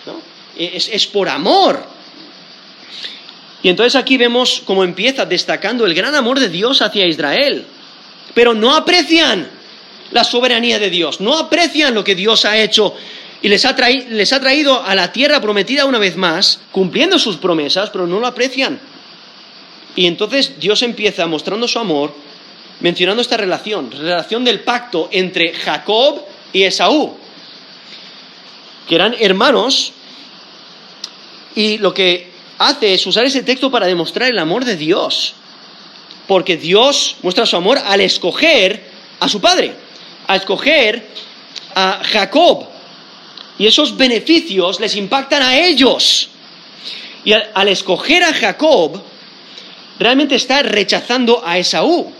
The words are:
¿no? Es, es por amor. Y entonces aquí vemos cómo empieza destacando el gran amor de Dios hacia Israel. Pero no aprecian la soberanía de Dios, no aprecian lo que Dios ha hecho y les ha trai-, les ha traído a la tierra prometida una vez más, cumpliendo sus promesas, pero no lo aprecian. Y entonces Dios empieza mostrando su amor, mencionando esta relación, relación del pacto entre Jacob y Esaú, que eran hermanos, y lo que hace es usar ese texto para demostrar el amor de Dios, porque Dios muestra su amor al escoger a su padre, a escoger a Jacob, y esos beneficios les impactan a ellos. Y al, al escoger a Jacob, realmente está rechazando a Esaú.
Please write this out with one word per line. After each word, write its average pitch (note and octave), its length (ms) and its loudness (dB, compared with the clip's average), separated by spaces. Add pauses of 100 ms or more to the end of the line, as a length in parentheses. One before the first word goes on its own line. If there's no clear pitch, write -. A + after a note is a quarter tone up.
¿no? - 320 -18 (200)
Es, F3 300 -6
es G#3 180 -2
por F#3+ 220 -2
amor. G#3+ 580 2 (1800)
Y F#3+ 60 2
entonces A3 260 2
aquí C4 220 2
vemos A#3+ 480 0
cómo F#3+ 180 0
empieza F#3 420 -2
destacando F#3 640 -2
el E3+ 80 0
gran A#3 220 0
amor C4 240 0
de C4 80 2
Dios A#3+ 340 0
hacia G#3 240 2
Israel. D#3+ 580 0 (720)
Pero A#3 200 4
no A3+ 200 2
aprecian D#4 760 2 (640)
la - 140 2
soberanía A#3+ 560 0
de G3+ 100 0
Dios, E3+ 300 -2
no B3+ 180 0
aprecian D4+ 560 0
lo G#3 80 0
que G3 140 0
Dios G#3+ 280 2
ha G#3+ 140 2
hecho G#3 340 2 (480)
y G#3+ 80 -2
les - 160 4
ha C4+ 120 0
trai-, C4 320 0
les A3 240 0
ha C4+ 80 0
traído C4+ 420 2
a F#3+ 140 -2
la F3 160 0
tierra C#4 280 2
prometida G#3 440 0
una C4 140 2
vez F#3 180 0
más, F#3 420 0 (140)
cumpliendo A3 480 2
sus G3 160 -2
promesas, E3 540 -2
pero F3+ 180 -4
no F#3 100 -2
lo B3 80 -2
aprecian. B3 540 -4 (1120)
Y E3+ 120 0
entonces G#3 520 -2
Dios G3 240 0
empieza G3 460 -2
mostrando F#3+ 400 -4
su - 100 -4
amor, D3+ 340 -2 (680)
mencionando F3+ 420 0
esta A#3 140 -2
relación, F#3 560 -4
relación F3 520 -4
del A3+ 160 0
pacto A#3 520 -4
entre F3+ 420 -2
Jacob A3 680 0 (300)
y F#3+ 120 2
Esaú, F#3+ 520 0 (1700)
que E3 80 2
eran G3+ 240 2
hermanos, A3 720 2 (1600)
y G#3+ 240 0
lo F#3+ 140 0
que F3+ 360 0 (300)
hace A3+ 360 2
es F3+ 100 -2
usar G3 200 0
ese C4+ 180 0
texto C4+ 260 -2
para A#3 180 0
demostrar F3+ 420 -2
el A#3 100 0
amor F3 260 -2
de A3+ 120 -2
Dios, D#3+ 580 -2 (920)
porque F#3 280 2
Dios G3+ 680 2
muestra F#3 240 0
su G#3 100 0
amor G3+ 220 2
al G3+ 220 0
escoger G#3+ 840 2 (340)
a - 100 -2
su G#3 120 -4
padre, D4+ 340 2 (540)
a F#3+ 80 2
escoger A3+ 680 0 (720)
a F#3+ 300 0
Jacob, C4 640 2 (920)
y G3 80 0
esos A3 300 2
beneficios G#3+ 840 0
les G3+ 160 -4
impactan C4+ 480 -2
a B3+ 160 4
ellos. C4 680 2 (960)
Y G3+ 80 2
al, G#3+ 220 2
al G3 120 2
escoger G3+ 560 0
a D#4+ 100 2
Jacob, G3+ 720 0 (960)
realmente C4+ 380 2
está C#4 260 0
rechazando A3 840 0
a F3 140 -2
Esaú. G#3 600 0